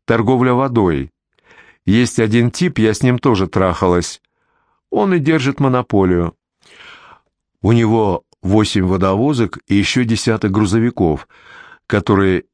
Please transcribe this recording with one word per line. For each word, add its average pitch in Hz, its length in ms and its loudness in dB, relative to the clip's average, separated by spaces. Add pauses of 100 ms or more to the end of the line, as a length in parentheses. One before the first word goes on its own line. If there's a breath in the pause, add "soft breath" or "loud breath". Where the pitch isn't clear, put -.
торговля 120 480 0
водой. 110 600 0 (720 soft breath)
Есть 113 320 0
один 117 320 2
тип, - 280 -4
я 110 140 2
с - 100 -4
ним 123 160 2
тоже 98 280 0
трахалась. 87 720 0 (680)
Он 196 240 0
и 170 40 0
держит 139 420 -2
монополию. 98 760 0 (1300 loud breath)
У 104 120 0
него 110 520 0 (180)
восемь 101 440 0
водовозок 98 800 0
и 101 80 -2
еще 101 300 0
десяток 110 460 -2
грузовиков, 101 800 0 (580 loud breath)
которые 98 680 0